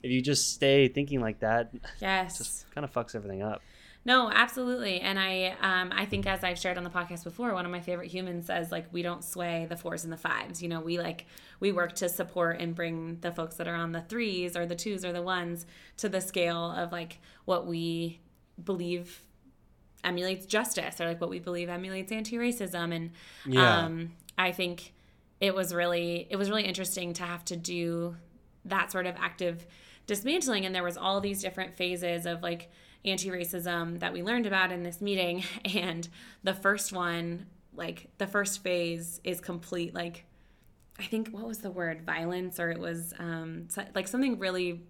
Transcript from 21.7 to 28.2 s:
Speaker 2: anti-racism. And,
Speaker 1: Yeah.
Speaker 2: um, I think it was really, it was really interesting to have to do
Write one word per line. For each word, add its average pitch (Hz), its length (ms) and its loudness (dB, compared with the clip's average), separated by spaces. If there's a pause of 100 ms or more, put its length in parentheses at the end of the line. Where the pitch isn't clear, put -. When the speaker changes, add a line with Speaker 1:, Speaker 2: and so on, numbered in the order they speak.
Speaker 2:
anti-racism. 214 840 0
And, 165 160 -2 (340)
Speaker 1:
Yeah. 170 340 10
Speaker 2:
um, 165 340 -2 (240)
I 185 160 4
think 175 400 -4 (480)
it 196 120 4
was 180 200 2
really, 175 560 2
it 202 80 -2
was 196 120 2
really 214 140 2
interesting 185 520 -2
to 180 80 -6
have 170 220 -6
to 175 120 -4
do 170 580 -2 (480)